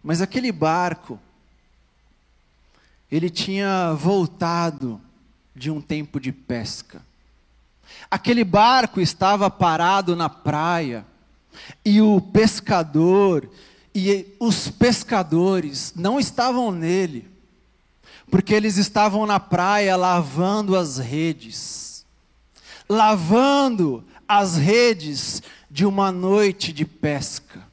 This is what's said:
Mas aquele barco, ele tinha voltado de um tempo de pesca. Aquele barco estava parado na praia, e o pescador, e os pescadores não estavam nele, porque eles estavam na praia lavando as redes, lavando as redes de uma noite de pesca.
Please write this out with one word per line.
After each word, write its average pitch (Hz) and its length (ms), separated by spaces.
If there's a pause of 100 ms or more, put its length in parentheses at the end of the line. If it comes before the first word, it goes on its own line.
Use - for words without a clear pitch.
Mas 165 180
aquele 240 320
barco, 156 640 (1900)
ele 165 200
tinha 190 640
voltado 165 1040 (540)
de 135 160
um 151 100
tempo 151 400
de 131 120
pesca. - 680 (1080)
Aquele 233 340
barco 214 560
estava 196 480
parado 175 680
na 165 140
praia, 151 760 (760)
e 214 180
o 208 180
pescador, 180 1300 (460)
e 196 460
os 226 300
pescadores 180 1200
não 196 240
estavam 247 540
nele, 165 560 (1000)
porque 185 240
eles 214 240
estavam 208 480
na 202 120
praia 190 580
lavando 180 800
as 156 220
redes, 139 1120 (840)
lavando 214 1120 (240)
as 202 300
redes 165 840 (280)
de 147 140
uma 196 260
noite 190 640
de 151 140
pesca. - 760 (100)